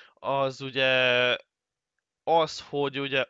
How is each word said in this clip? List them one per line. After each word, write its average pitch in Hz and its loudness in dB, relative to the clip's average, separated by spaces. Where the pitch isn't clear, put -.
az 135 -2
ugye 127 2
az, 160 0
hogy 139 -4
ugye, 135 -2